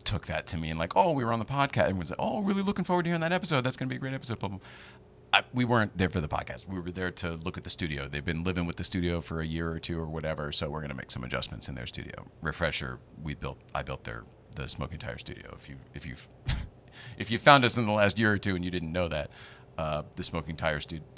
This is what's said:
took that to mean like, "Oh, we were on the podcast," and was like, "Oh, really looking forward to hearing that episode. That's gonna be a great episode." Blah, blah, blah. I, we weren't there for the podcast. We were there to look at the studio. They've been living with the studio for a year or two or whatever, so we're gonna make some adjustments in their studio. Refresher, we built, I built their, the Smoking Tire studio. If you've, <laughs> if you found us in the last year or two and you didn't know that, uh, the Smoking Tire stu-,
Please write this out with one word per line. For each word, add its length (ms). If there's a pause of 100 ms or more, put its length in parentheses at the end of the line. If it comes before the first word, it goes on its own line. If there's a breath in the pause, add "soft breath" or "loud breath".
took 220
that 200
to 100
mean 220
like, 180
"Oh, 140
we 140
were 80
on 80
the 40
podcast," 440
and 100
was 120
like, 100
"Oh, 200
really 220
looking 220
forward 180
to 80
hearing 120
that 100
episode. 300
That's 140
gonna 140
be 60
a 20
great 160
episode." 240
Blah, 120
blah, 80
blah. 100 (680 loud breath)
I, 80 (100)
we 120
weren't 340
there 120
for 100
the 80
podcast. 400
We 100
were 140
there 180
to 220
look 260
at 60
the 60
studio. 360
They've 180
been 200
living 220
with 100
the 80
studio 380
for 180
a 60
year 260
or 80
two 180
or 80
whatever, 460
so 180
we're 120
gonna 120
make 160
some 140
adjustments 440
in 60
their 120
studio. 400 (140)
Refresher, 600 (220)
we 120
built, 240 (160)
I 80
built 220
their, 180 (320)
the 140
Smoking 300
Tire 200
studio. 380 (380)
If 120
you've, 220 (180)
<laughs> 720
if 140
you 60
found 260
us 140
in 80
the 60
last 260
year 140
or 60
two 160
and 100
you 60
didn't 220
know 160
that, 220 (480 loud breath)
uh, 240 (140)
the 60
Smoking 320
Tire 260
stu-, 200 (180)